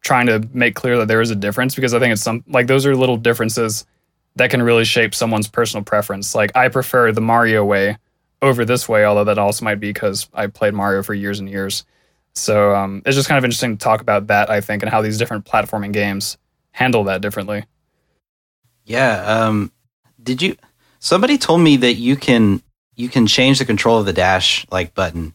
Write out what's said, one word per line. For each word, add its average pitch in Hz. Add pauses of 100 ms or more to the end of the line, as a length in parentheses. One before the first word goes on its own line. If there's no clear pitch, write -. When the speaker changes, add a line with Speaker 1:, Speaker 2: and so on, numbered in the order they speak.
Speaker 1:
trying 123
to 110
make 123
clear 123
that 113
there 113
is 117
a 110
difference 104
because 127
I 120
think 120
it's 104
some, 117
like, 123
those 135
are 139
little 127
differences 113 (520)
that 123
can 123
really 117
shape 113
someone's 110
personal 110
preference. 101
Like, 107
I 127
prefer 123
the 110
Mario 113
way 101 (440)
over 123
this 123
way, 107
although 104
that 104
also 101
might 104
be 104
'cause 101
I 104
played 104
Mario 101
for 107
years 101
and 98
years. 98 (480)
So, 104
um, 98
it's 135
just 139
kind 147
of 127
interesting 117
to -
talk 110
about 104
that, 104
I 107
think, 104
and 107
how 110
these 107
different 110
platforming 104
games 101 (340)
handle 120
that 95
differently. 104 (1200)
Speaker 2:
Yeah. 113 (260)
Um, 104 (500)
did 127
you, 190 (440)
somebody 254
told 170
me 151
that 123
you 120
can, 113 (340)
you 123
can 117
change 135
the 135
control 117
of 104
the 98
dash, 92
like, 90
button. 82